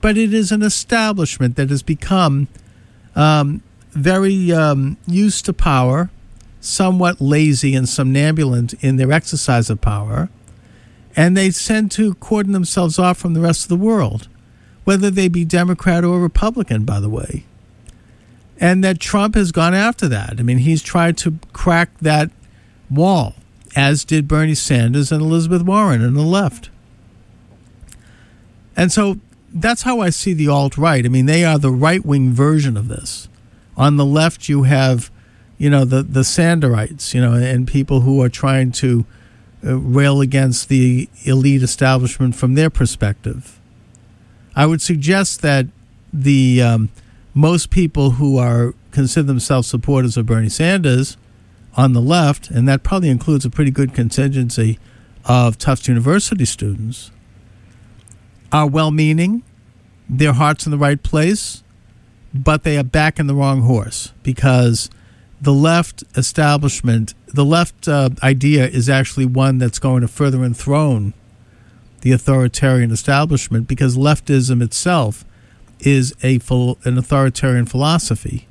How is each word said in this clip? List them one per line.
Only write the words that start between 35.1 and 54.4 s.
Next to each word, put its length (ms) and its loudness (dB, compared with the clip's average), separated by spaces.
you 120 0
know, 160 4
the, 180 0
the 180 -2
Sanderites, 920 0
you 80 0
know, 120 2
and 340 0
people 340 0
who 200 2
are 80 2
trying 440 -2
to, 320 0
uh, 120 -2
rail 440 2
against 480 0
the 380 2
elite 400 2
establishment 720 0
from 200 0
their 140 2
perspective. 880 -4
I 100 2
would 160 0
suggest 600 -2
that 260 0
the, 500 2
um, 280 2
most 360 2
people 420 2
who 260 0
are, 380 0
consider 340 0
themselves 420 -2
supporters 500 -2
of 80 -2
Bernie 240 0
Sanders 680 0
on 180 4
the 80 2
left, 500 0
and 160 2
that 160 0
probably 260 0
includes 360 0
a 40 -2
pretty 220 0
good 220 -2
contingency 840 -2